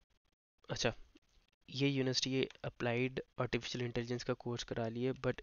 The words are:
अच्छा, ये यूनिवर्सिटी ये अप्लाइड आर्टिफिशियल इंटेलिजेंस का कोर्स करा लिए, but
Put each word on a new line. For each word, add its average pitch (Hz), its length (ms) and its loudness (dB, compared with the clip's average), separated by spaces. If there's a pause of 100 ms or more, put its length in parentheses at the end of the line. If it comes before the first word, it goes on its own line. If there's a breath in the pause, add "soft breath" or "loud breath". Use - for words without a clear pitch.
(680)
अच्छा, 123 240 0 (760)
ये 139 200 2
यूनिवर्सिटी 131 420 2
ये 131 180 4 (140)
अप्लाइड 127 580 0 (180)
आर्टिफिशियल 123 460 0
इंटेलिजेंस 120 380 -2
का 127 100 2
कोर्स 120 300 -4
करा 113 240 -2
लिए, 120 260 0
but 127 300 0